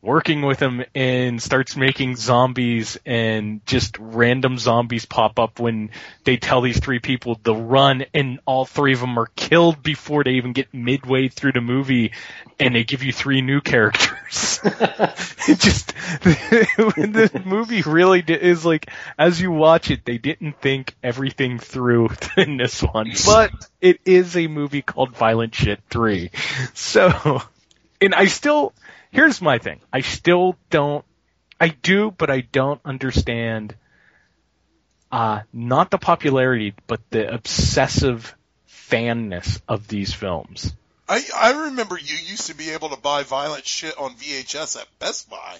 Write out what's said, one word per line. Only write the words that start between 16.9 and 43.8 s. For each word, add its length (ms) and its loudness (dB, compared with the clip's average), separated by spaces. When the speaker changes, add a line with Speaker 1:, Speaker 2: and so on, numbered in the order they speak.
Speaker 1:
movie 380 -2
really 400 4
di-, 180 0
is 260 2
like, 220 0
as 240 4
you 100 -2
watch 380 4
it, 160 -2
they 140 -4
didn't 420 -6
think 400 -2
everything 560 -4
through 520 0
<laughs> 140 -4
in 200 2
this 260 -2
one, 280 -2
but 260 6
it 240 6
is 320 4
a 80 0
movie 380 -6
called 320 -4
Violent 400 0
Shit 240 -2
Three. 400 0
So, 680 2
and 140 4
I 120 6
still, 480 0
here's 320 6
my 160 2
thing. 220 -8
I 100 -2
still 540 2
don't, 340 0
I 100 4
do, 420 2
but 180 -2
I 120 0
don't 440 -2
understand, 880 -4
uh, 300 -2
not 400 0
the 60 -2
popularity, 760 0
but 220 -6
the 240 -2
obsessive 1000 -2
fanness 1000 -4
of 200 -6
these 260 -6
films. 600 -8
Speaker 2:
I, 160 -2
I 300 2
remember 320 -8
you 180 -12
used 320 -10
to 80 -14
be 160 -10
able 180 -8
to 120 -10
buy 220 -2
Violent 420 -6
Shit 320 -8